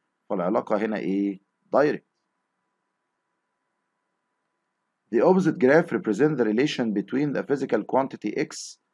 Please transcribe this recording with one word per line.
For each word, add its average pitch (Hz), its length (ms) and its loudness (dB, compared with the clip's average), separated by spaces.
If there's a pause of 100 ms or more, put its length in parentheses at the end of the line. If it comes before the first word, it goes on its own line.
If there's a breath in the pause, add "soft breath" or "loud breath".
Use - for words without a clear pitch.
(300)
فالعلاقة 104 460 -2
هنا 107 200 -2
ايه؟ 98 440 -2 (320)
دايركت. 131 340 2 (3000)
The 113 60 4
opposite 180 380 4
graph 147 340 4
represent 113 440 0
the 120 80 0
relation 117 480 0
between 127 400 -2
the 95 100 -4
physical 131 420 -2
quantity 127 520 -2
X - 420 -8 (160)